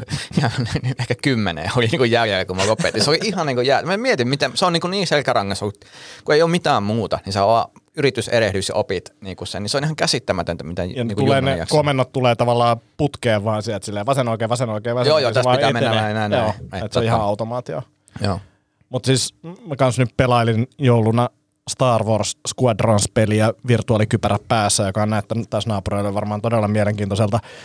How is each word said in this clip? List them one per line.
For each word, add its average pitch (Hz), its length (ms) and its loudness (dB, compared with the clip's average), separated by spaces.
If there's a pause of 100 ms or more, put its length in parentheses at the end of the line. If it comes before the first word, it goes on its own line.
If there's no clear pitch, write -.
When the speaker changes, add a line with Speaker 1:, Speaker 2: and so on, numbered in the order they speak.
(420)
Speaker 1:
ja 127 80 0 (500)
ehkä - 240 -4
kymmenen 101 540 -2
oli 117 100 2
niinku 135 160 0
jäljellä, 113 420 2
kun 90 120 -6
mä 95 100 2
lopetin. 110 360 0
Se 135 60 2
oli 160 140 2
ihan 185 240 -2
niinku 123 140 0
jää-, 127 220 2
mä 180 140 -2
mietin, 214 300 0
miten, 139 280 -2
se - 100 0
on 180 80 2
niinku 170 140 -2
niin 185 200 -2
selkärangas 120 540 0
ollut, 104 240 -6 (400)
kun 151 100 2
ei 151 60 6
oo 165 60 4
mitään 156 360 0
muuta, 104 420 -2
niin 98 80 -4
sä 101 120 4
vaan 113 220 4 (300)
yritys, 135 300 0
erehdys 98 420 0
ja - 60 -6
opit 98 460 -4
niinku 98 240 -12
sen, 98 180 -8
niin 107 60 -6
se - 80 -2
on 139 60 -2
ihan 156 120 -2
käsittämätöntä, 98 680 -2
mitä 85 200 -6
Speaker 2:
Ja 107 200 -6
Speaker 1:
niinku 107 180 -2
Speaker 2:
tulee 135 160 4
Speaker 1:
junnuna 135 180 0
Speaker 2:
ne 82 40 -4
Speaker 1:
jaksaa. 151 180 0
Speaker 2:
komennot 143 340 2
tulee 123 240 2
tavallaan 120 420 2 (200)
putkeen 120 460 0
vaan 107 200 -2
sieltä 104 220 -6
silleen 104 200 -6
vasen 131 220 0
oikein, 113 220 -2
vasen 120 200 -2
oikein, 110 260 -4
vasen 123 140 2
Speaker 1:
Joo, 156 60 4
Speaker 2:
oikein, 151 100 2
Speaker 1:
joo, 117 60 0
Speaker 2:
se - 20 -4
Speaker 1:
tässä 120 140 2
Speaker 2:
vaan 127 100 4
Speaker 1:
pitää 139 160 2
mennä 120 160 0
Speaker 2:
etenee. 110 240 0
Speaker 1:
näin, 107 180 -2
näin, 127 120 2
Speaker 2:
Joo, 107 100 0 (180)
Speaker 1:
näin. 95 120 -8
Speaker 2:
et - 20 -4
Speaker 1:
Et 101 80 -8
Speaker 2:
se 120 60 0
on 117 60 2
ihan 113 140 2
Speaker 1:
tota 104 80 0
Speaker 2:
automaatio. 113 560 -6 (380)
Speaker 1:
Joo. 98 180 -2 (500)
Speaker 2:
Mut 127 160 -6
siis 127 280 0 (340)
mä 147 80 -8
kans 127 240 2
nyt 123 180 0
pelailin 117 500 2 (100)
jouluna 120 520 4 (400)
Star 117 340 2
Wars 104 340 -2 (100)
Squadrons-peliä 107 1040 2 (140)
virtuaalikypärä 107 680 2 (100)
päässä, 107 360 2
joka 98 200 -2
on 107 60 0
näyttänyt 113 400 -4
taas 104 180 -4
naapureille 101 460 -2
varmaan 104 280 -4
todella 113 260 2
mielenkiintoiselta. 104 720 0 (260)